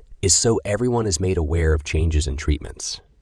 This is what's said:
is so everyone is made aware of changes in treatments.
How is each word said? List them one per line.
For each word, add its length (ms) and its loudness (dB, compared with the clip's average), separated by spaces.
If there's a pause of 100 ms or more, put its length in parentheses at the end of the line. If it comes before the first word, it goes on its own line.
(220)
is 120 4
so 300 2
everyone 440 0
is 120 0
made 160 0
aware 380 2
of 100 0
changes 420 0
in 120 -4
treatments. 640 -4 (200)